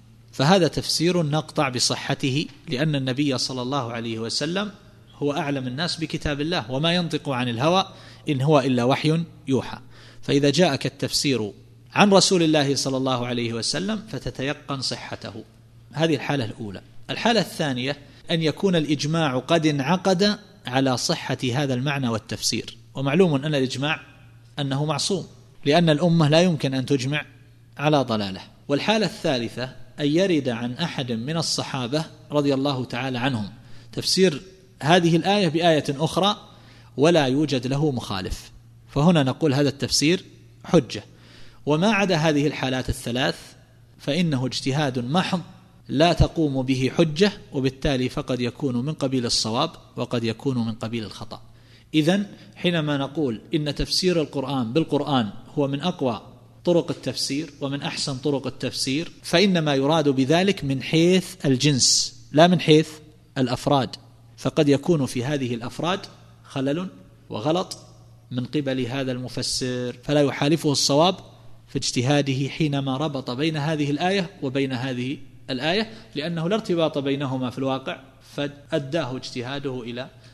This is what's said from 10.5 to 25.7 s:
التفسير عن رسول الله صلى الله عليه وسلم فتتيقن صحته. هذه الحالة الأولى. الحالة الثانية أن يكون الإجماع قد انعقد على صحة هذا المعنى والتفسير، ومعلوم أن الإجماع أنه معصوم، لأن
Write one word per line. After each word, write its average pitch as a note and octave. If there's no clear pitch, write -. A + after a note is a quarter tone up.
التفسير B2
عن G3
رسول F#3
الله D3
صلى C3+
الله C3
عليه A#2+
وسلم E3
فتتيقن C3+
صحته. A2+
هذه D#3+
الحالة C3
الأولى. G#2
الحالة G#3+
الثانية C#3
أن E3+
يكون F3+
الإجماع D3+
قد D#3+
انعقد F3+
على C3
صحة D3
هذا C3+
المعنى C3+
والتفسير، -
ومعلوم D3
أن D3
الإجماع C3+
أنه C#3
معصوم، D3+
لأن D#3+